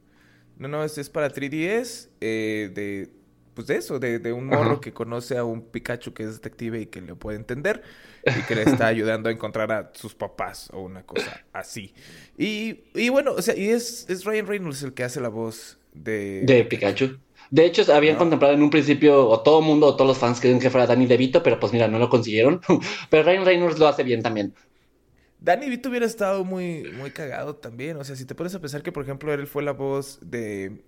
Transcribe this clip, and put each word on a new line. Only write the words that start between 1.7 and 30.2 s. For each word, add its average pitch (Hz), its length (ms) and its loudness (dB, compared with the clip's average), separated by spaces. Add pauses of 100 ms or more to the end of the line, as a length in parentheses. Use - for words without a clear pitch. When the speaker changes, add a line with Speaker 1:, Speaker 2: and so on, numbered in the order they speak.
Speaker 1:
S, - 300 -10 (120)
eh, 107 520 -4
de, 101 380 -8 (440)
pues 117 120 -14
de 156 100 -2
eso, 156 220 -8
de, 120 220 -4
de 117 120 -6
un 123 140 -8
morro 120 260 0
Speaker 2:
Ajá. 143 80 -4
Speaker 1:
que 120 120 -14
conoce 120 440 -8
a 120 80 -4
un 117 180 -8
Pikachu 120 500 -10
que 113 120 -14
es 110 100 -10
detective 113 460 -10
y 104 60 -12
que - 140 -20
lo 87 160 -18
puede 107 220 -10
entender 143 440 -6 (420)
y 117 220 0
que 117 80 -4
le 110 80 0
está 117 240 2
Speaker 2:
<laughs> - 20 2
Speaker 1:
ayudando 113 400 -2
a 117 40 -2
encontrar 110 400 -6
a 104 220 -6
sus - 200 -18
papás 98 580 -12
o 95 100 -14
una 92 220 -16
cosa - 480 -10
así. 95 400 -14 (460)
Y, 214 460 -6 (100)
y 233 140 0
bueno, 277 240 2
o 175 100 -4
sea, 208 140 -2
y 202 140 -2
es, - 380 -4
es 185 160 -8
Ryan 214 220 -4
Reynolds 170 360 -8
el 131 120 -10
que 127 100 -6
hace 123 160 -8
la 120 80 -6
voz 113 500 -10 (140)
de 101 520 -6
Speaker 2:
De 123 200 6
Speaker 1:
Pikachu. 101 420 -2
Speaker 2:
Pikachu. 135 140 -14 (300)
De 156 160 6
hecho, 180 260 4
habían 151 220 6
Speaker 1:
¿No? 151 60 -2
Speaker 2:
contemplado 143 340 6
en 147 80 6
un 147 80 6
principio, 143 580 6
o 110 140 6
todo 156 180 8
mundo, 151 260 6
o 131 100 4
todos 135 120 4
los 127 100 2
fans 120 220 0
querían 127 200 6
que 127 100 2
fuera 127 160 4
Danny 123 200 4
DeVito, 127 360 4
pero 117 180 2
pues 107 120 0
mira, 117 160 4
no 110 100 0
lo 120 100 2
consiguieron. 117 580 2
<laughs> - 440 0
Pero 156 120 6
Ryan 185 220 4
Reynolds 175 340 2
lo 156 80 6
hace 143 160 2
bien 120 200 0
también. 104 320 -4 (840)
Speaker 1:
Danny 214 280 0
DeVito 247 240 -6
hubiera 240 160 -2
estado 202 360 -4
muy, 180 540 -8
muy 135 140 -12
cagado 143 440 -10
también. 131 440 -12
O 139 40 -12
sea, 135 140 -14
si 131 80 -14
te 131 100 -16
pones 180 200 -8
a 190 60 -12
pensar 147 220 -12
que, 170 100 -10
por 143 120 -10
ejemplo, 139 280 -8
él 143 140 -6
fue 143 160 -8
la 143 100 -4
voz 135 500 -8